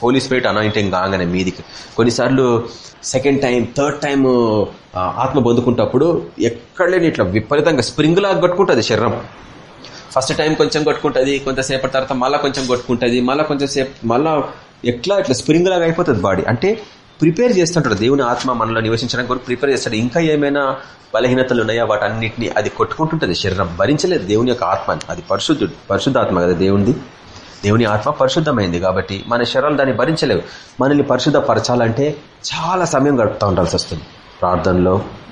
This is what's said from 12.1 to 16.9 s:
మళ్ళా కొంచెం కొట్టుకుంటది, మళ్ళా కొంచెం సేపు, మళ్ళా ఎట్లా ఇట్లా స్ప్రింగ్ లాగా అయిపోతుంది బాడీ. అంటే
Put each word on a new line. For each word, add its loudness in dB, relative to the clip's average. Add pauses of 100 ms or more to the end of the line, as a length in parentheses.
మళ్ళా 0
కొంచెం -2
కొట్టుకుంటది, 0
మళ్ళా 0
కొంచెం -2
సేపు, -4
మళ్ళా 2 (420)
ఎట్లా 0
ఇట్లా 0
స్ప్రింగ్ 2
లాగా 2
అయిపోతుంది 0
బాడీ. 2
అంటే 0 (400)